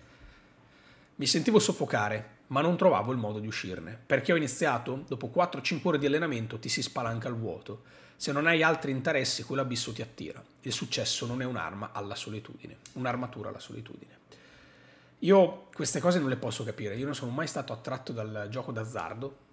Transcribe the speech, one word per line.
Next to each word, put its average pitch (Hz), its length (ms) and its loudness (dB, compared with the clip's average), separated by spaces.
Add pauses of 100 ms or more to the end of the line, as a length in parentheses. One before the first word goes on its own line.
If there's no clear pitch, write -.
(1160)
"Mi 139 120 -4
sentivo 208 340 6
soffocare, 110 800 0 (100)
ma 135 120 2
non 165 160 4
trovavo 123 360 4
il 127 60 0
modo 107 200 -2
di 107 80 -6
uscirne. 92 580 -8
Perché 135 280 2
ho 170 40 8
iniziato? 135 680 0
Dopo 127 220 -6
quattro 175 340 2
cinque 175 280 0
ore 147 80 4
di 143 80 0
allenamento 135 520 0
ti 123 100 -6
si - 140 0
spalanca 117 460 -4
il 120 60 -4
vuoto. 101 500 -6 (320)
Se - 160 -2
non 147 160 4
hai 160 160 6
altri 151 260 4
interessi, 135 540 0
quell'abisso 127 480 -2
ti 120 100 -8
attira. - 400 -10 (200)
Il 123 100 -4
successo - 520 -2
non 120 160 -2
è 127 40 -2
un'arma 101 480 -4
alla 101 240 -6
solitudine, - 600 -10 (180)
un'armatura 123 560 -4
alla - 100 -12
solitudine." - 600 -16 (1040)
Io 180 480 6
queste - 280 0
cose 180 180 6
non 139 100 2
le 127 80 2
posso 120 280 -4
capire. 107 320 -6
Io 135 100 -4
non 143 80 -4
sono 123 160 -6
mai 151 160 -2
stato 135 260 -6
attratto 127 400 -8
dal 107 380 -6
gioco 123 220 -6
d'azzardo, 110 680 -6 (140)